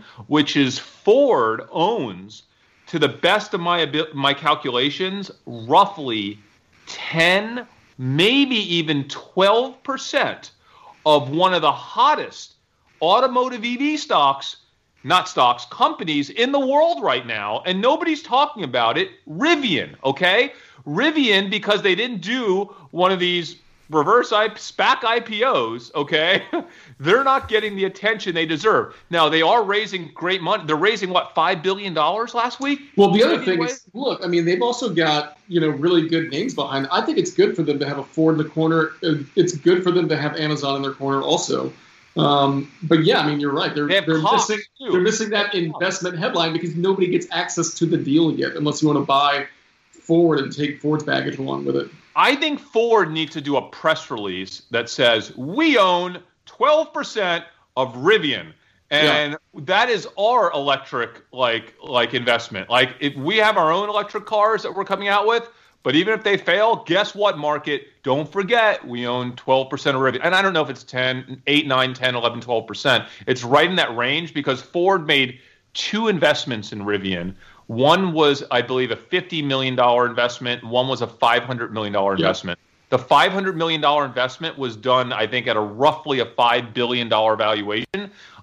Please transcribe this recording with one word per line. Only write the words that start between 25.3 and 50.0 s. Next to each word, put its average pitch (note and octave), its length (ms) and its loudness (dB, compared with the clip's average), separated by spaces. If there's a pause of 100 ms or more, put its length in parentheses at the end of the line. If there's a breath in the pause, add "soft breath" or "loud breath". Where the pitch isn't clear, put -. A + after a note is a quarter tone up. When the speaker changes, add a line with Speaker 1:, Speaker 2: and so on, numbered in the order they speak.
Speaker 1:
Os, B2+ 520 -2
okay? D#3+ 580 0
<laughs> E4+ 120 -4 (360 loud breath)
They're G3+ 240 4
not C4+ 240 2
getting G#3+ 260 0
the F#3+ 120 -2
attention G3 480 -4
they E3 120 -2
deserve. D#3+ 480 0 (160 loud breath)
Now, E3 180 4
they D#3+ 140 4
are G#3 220 4
raising F#3+ 500 -4
great F3+ 280 -4
money. F#3+ 220 -2
They're D#3 120 0
raising, F#3+ 340 0
what, - 240 -2
five E3+ 280 0
billion F#3+ 300 -4
dollars F#3 420 -2
last A#3+ 260 -4
week? C#4 200 -2 (160)
Speaker 2:
Well, G3+ 140 6
the G#3+ 140 6
other D#4+ 140 2
Speaker 1:
Rivian - 60 -6
Speaker 2:
thing F#3 140 0
Speaker 1:
way? E3 80 0
Speaker 2:
is, C4 160 -8 (100)
look, A3+ 300 -4
I F3+ 60 -6
mean, F3 160 2
they've F3 180 2
also A#3+ 320 -2
got, D#3 440 0 (100)
you F3 120 0
know, D#3 100 2
really D#3 380 2
good E3 220 -2
names E3+ 240 -6
behind C#3 300 -4
it. D3 80 -6
I F#3+ 80 0
think D#4 180 -2
it's - 140 0
good - 240 2
for E3+ 60 -2
them C#3+ 180 -2
to C#3 80 -4
have C#3 100 -6
a D#3+ 60 -8
Ford D#3+ 340 2
in - 0 -
the D3+ 100 -2
corner. D#3+ 440 0 (100)
It's E3 540 0
good F3+ 260 4
for F3+ 80 0
them F3 200 2
to D#3 60 0
have C#3+ 200 -4
Amazon C#3+ 400 -2
in C#3 60 -4
their C#3 100 -6
corner C#3 300 -2
also. C3+ 500 0 (440 soft breath)
Um, C#3 540 2 (140)
but D#3 200 4
yeah, G#3 160 4
I D3 60 0
mean, D3 140 -2
you're C#3+ 120 -2
right. D#3+ 220 -2
They're, D3 140 -2
Speaker 1:
They F#3 80 2
have F3 100 0
Speaker 2:
they're D#3+ 140 2
Speaker 1:
Cox, A3 280 2
Speaker 2:
missing, G#3 160 -4 (140)
Speaker 1:
too. B3 140 -6
Speaker 2:
they're F3+ 80 4
missing G#3+ 300 0
that G3+ 200 0
Speaker 1:
They F3+ 140 -2
have D#3 80 -6
Cox. D#3 100 -6
Speaker 2:
investment F3+ 360 -4
headline E3 340 -2
because E3 240 -4
nobody F#3 320 0
gets - 240 -2
access E3+ 420 -4
to E3+ 120 -2
the D#3+ 100 0
deal D3 340 2
yet C3+ 240 -4
unless D3 280 -4
you D#3 60 4
wanna D3 120 2
buy C#3 480 0 (420)
Ford E3 480 2